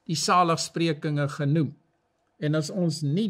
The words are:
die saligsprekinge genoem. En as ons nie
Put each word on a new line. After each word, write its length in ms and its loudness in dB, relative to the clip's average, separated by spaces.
die 100 -2
saligsprekinge 1080 0
genoem. 340 0
En 160 0
as 140 -4
ons 320 -2
nie 240 0